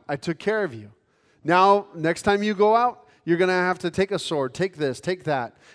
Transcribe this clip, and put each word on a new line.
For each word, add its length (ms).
I 80
took 240
care 240
of 100
you. 180
Now, 500
next 280
time 220
you 100
go 200
out, 360
you're 120
gonna 160
have 260
to 120
take 200
a 80
sword, 340
take 240
this, 240
take 240
that." 320